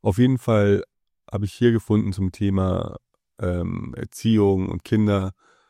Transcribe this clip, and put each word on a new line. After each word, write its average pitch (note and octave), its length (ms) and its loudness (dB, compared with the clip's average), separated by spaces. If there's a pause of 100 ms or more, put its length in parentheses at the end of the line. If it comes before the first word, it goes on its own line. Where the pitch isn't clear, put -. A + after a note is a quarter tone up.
Auf G2+ 160 -2
jeden B2+ 200 4
Fall G2+ 460 2 (480)
habe G#2 140 -4
ich - 80 -8
hier A#2+ 180 4
gefunden G#2+ 420 0
zum F#2+ 180 -4
Thema, F#2+ 680 -2 (420)
ähm, F2+ 560 -6
Erziehung G2 760 0
und E2+ 140 -8
Kinder: G2+ 500 0 (360)